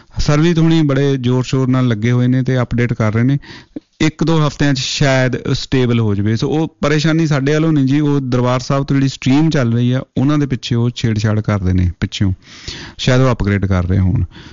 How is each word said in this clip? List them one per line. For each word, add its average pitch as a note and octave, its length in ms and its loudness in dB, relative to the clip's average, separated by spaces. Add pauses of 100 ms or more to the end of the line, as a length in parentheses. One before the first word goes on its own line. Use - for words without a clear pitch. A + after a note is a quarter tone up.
(180)
ਸਰਵਿਸ D#3+ 400 2
ਹੁਣੀ E3 240 4
ਬੜੇ C#3 360 2
ਜ਼ੋਰ B2+ 260 0
ਸ਼ੋਰ C3 240 -2
ਨਾਲ B2+ 200 0
ਲੱਗੇ A#2 240 0
ਹੋਏ B2 160 2
ਨੇ B2+ 160 0
ਤੇ B2+ 180 0
ਅਪਡੇਟ A#2+ 320 -2
ਕਰ G#2+ 200 -2
ਰਹੇ A#2 100 0
ਨੇ। C#3 140 0 (640)
ਇੱਕ D3+ 220 0
ਦੋ D#3 240 2
ਹਫ਼ਤਿਆਂ C#3+ 260 0
'ਚ C3 60 -2
ਸ਼ਾਇਦ C3 720 0
ਸਟੇਬਲ B2 460 0
ਹੋ G#2+ 160 0
ਜਾਵੇ। G#2 200 0
ਸੋ C3+ 140 -4
ਉਹ D#3 320 -2
ਪਰੇਸ਼ਾਨੀ D#3 460 0
ਸਾਡੇ C#3+ 260 0
ਵੱਲੋਂ D#3 200 2
ਨਹੀਂ C#3 120 2
ਜੀ, C#3 140 2
ਉਹ C#3+ 200 0
ਦਰਬਾਰ B2+ 400 0
ਸਾਹਿਬ C#3 260 -2
ਤੋਂ C#3 100 -2
ਜਿਹੜੀ C3+ 120 2
ਸਟਰੀਮ D#3+ 420 2
ਚੱਲ B2 240 0
ਰਹੀ A#2+ 180 0
ਆ C3 100 -2 (160)
ਉਹਨਾਂ D3 200 2
ਦੇ C#3+ 80 0
ਪਿੱਛੇ B2+ 300 -4
ਉਹ A#2+ 140 0
ਛੇੜਛਾੜ G#2+ 520 -2
ਕਰਦੇ F#2+ 320 -2
ਨੇ F2+ 260 2
ਪਿੱਛੋਂ, G2 340 -2 (640)
ਸ਼ਾਇਦ C3 240 2
ਉਹ C3 100 4
ਅਪਗ੍ਰੇਡ G2+ 340 0
ਕਰ F2+ 200 0
ਰਹੇ F#2 140 0
ਹੋਣ। F#2 240 0 (300)